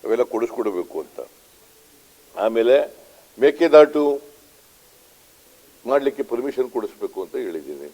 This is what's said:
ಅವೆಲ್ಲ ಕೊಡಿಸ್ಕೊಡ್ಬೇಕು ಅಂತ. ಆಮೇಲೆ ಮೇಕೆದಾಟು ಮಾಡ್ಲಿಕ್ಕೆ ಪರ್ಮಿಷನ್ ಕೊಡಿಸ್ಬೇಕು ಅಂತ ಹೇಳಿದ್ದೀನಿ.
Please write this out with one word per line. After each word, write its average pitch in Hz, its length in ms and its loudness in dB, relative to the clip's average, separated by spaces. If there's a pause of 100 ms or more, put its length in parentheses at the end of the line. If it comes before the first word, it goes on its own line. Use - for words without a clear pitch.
ಅವೆಲ್ಲ 113 180 0
ಕೊಡಿಸ್ಕೊಡ್ಬೇಕು 110 760 -4
ಅಂತ. - 300 -14 (1040)
ಆಮೇಲೆ 113 600 0 (440)
ಮೇಕೆದಾಟು 147 800 4 (1600)
ಮಾಡ್ಲಿಕ್ಕೆ 139 380 0
ಪರ್ಮಿಷನ್ 127 460 -4
ಕೊಡಿಸ್ಬೇಕು 101 520 -8
ಅಂತ 90 140 -12
ಹೇಳಿದ್ದೀನಿ. 73 580 -10